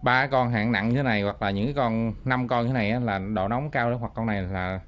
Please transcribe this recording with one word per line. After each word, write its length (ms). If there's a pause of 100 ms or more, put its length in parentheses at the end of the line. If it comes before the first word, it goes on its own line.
ba 240
con 240
hạng 220
nặng 160
như 80
thế 60
này, 200
hoặc 200
là 80
những 160
cái 80
con 400 (100)
năm 240
con 140
như 60
thế 60
này 160
á, 80
là 200
độ 300
nóng 220
cao 200
đó, 60
hoặc 180
con 120
này 160
là 460